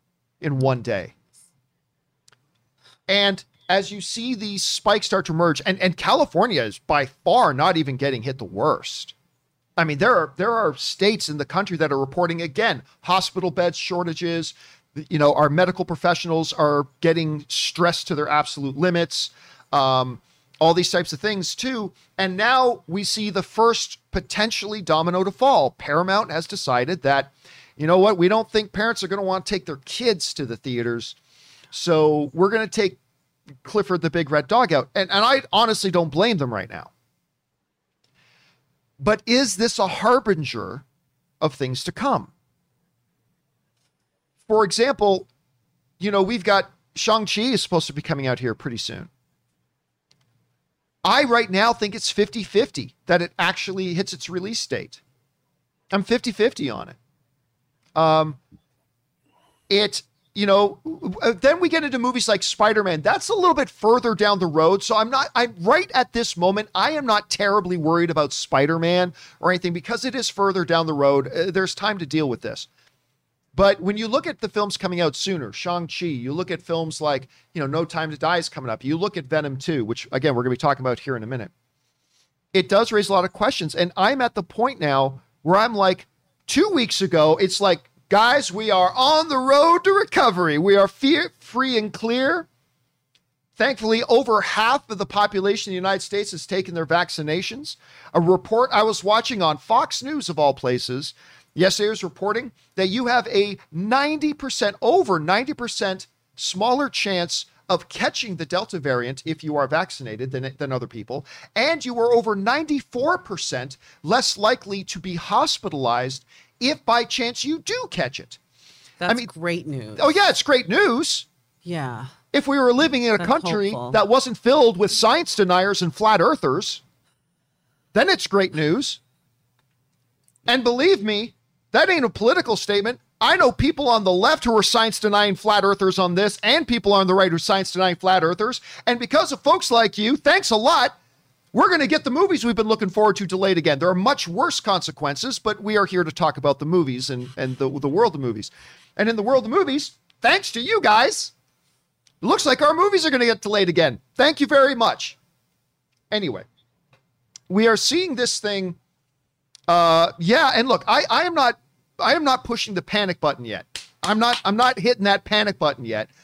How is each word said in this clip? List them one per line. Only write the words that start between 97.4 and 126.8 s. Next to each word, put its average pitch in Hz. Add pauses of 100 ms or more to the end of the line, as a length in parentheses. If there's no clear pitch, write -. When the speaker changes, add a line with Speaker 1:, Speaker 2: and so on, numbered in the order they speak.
Speaker 1:
A 175
report 185
I 214
was 220
watching 214
on 156
Fox -
News, 285
of 156
all 143
places, 127 (400)
yesterday 190
was 220
reporting 208 (220)
that 190
you 233
have 240
a 196 (140)
ninety 285
percent, 233
over 240
ninety 214
percent 202 (280)
smaller 247
chance 180 (220)
of 175
catching 226
the 165
Delta 185
variant 127
if 160
you 151
are 143
vaccinated 131
than, 135
than 139
other 123
people. 120 (280)
And 285
you 240
are 240
over 226
ninety-four 277
percent 135 (260)
less 226
likely 202
to -
be 180
hospitalized 135 (380)
if 285
by 233
chance 240
you 294
do 466
catch -
it. - (640)
Speaker 2:
That's 180
Speaker 1:
I 233
mean, 240
Speaker 2:
great 170
news. 120
Speaker 1:
Oh, 262
yeah, 359
it's -
great 254
news. 302 (360)
Speaker 2:
Yeah. 131 (260)
Speaker 1:
If 277
we 277
were 247
living 262
in 226
a -
Speaker 2:
That's 180
Speaker 1:
country 208
Speaker 2:
hopeful. 123
Speaker 1:
that 202
wasn't 247
filled 233
with 196
science 277
deniers 190
and 170
flat 214
earthers, - (1080)